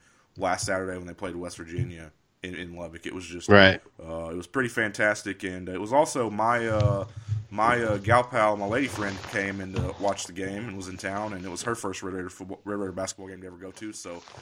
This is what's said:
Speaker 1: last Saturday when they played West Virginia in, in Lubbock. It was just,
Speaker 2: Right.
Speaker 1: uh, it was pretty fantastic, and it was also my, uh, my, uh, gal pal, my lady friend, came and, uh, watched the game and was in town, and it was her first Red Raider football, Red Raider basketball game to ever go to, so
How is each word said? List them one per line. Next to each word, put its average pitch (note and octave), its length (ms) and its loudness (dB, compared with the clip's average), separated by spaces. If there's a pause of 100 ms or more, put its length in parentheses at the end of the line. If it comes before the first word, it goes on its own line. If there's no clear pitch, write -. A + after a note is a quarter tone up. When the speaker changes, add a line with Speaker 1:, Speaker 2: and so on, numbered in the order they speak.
(380)
Speaker 1:
last F#2 300 0
Saturday F#2 300 0
when F2+ 100 -10
they F2 80 -12
played F2+ 200 -6
West F2 220 -8
Virginia E2 540 -6 (320)
in, F2+ 100 -6
in F2 220 -8
Lubbock. E2 320 -10
It - 80 -6
was F#2 100 -8
just, F2 240 -4
Speaker 2:
Right. F#2+ 320 10 (180)
Speaker 1:
uh, E2 300 -8
it E2+ 80 -6
was F2+ 80 -6
pretty B2+ 240 0
fantastic, G#2 760 0
and F#2 240 -6
it F2+ 120 -4
was G#2 120 -4
also C#3 380 4
my, A2+ 380 2
uh, G#2 380 2 (460)
my, A#2 320 4
uh, G#2+ 140 2
gal A2+ 260 6
pal, G#2+ 340 4
my G2+ 80 -2
lady B2 220 2
friend, G2+ 280 -4 (160)
came G2 300 -2
and, F#2+ 160 -6
uh, F2 220 0
watched G2 260 0
the F2+ 80 -12
game G2 340 -6
and G2 80 -8
was F#2+ 120 -8
in F2+ 100 -10
town, G2+ 360 -4
and F2+ 120 -8
it F#2+ 40 -8
was F2+ 120 -6
her A#2 140 -2
first F#2+ 260 -4
Red F#2+ 140 -4
Raider F#2 140 -6
football, F#2 340 -10
Red G2+ 160 -4
Raider F#2+ 140 -4
basketball F#2+ 340 -6
game F#2 140 -14
to F#2 60 -14
ever F2+ 100 -16
go F#2+ 140 -14
to, G#2+ 220 -10
so F2 300 -12 (180)